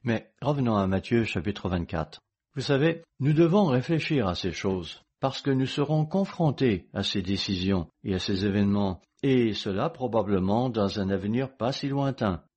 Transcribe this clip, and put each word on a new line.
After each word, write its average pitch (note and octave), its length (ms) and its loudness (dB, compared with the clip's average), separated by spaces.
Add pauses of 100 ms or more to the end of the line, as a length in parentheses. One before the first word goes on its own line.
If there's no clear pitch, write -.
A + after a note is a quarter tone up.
Mais A2+ 260 -2 (100)
revenons B2+ 360 0
à G2 100 2
Matthieu F#2+ 380 2
chapitre G2+ 440 -4
vingt-quatre. E2+ 520 -4 (340)
Vous C3+ 80 -6
savez, D3 400 0 (160)
nous C#3 140 2
devons E3+ 320 4
réfléchir C#3 640 2
à F2 60 0
ces F2 180 -4
choses, F#2 500 -4 (180)
parce C3+ 200 -2
que C#3+ 100 -2
nous C3 160 2
serons D3+ 380 0
confrontés D3+ 880 0
à G2 100 -4
ces G2 200 -2
décisions F#2+ 680 -2 (160)
et G2+ 100 -2
à F2+ 40 0
ces G2 260 -2
événements, G2+ 560 2 (220)
et B2 300 2
cela G#2 360 -4
probablement G#2+ 800 0
dans G#2+ 320 0
un F#2+ 100 -2
avenir G#2+ 460 -2
pas A#2+ 160 -2
si C#3+ 160 -6
lointain. B2+ 540 -2 (140)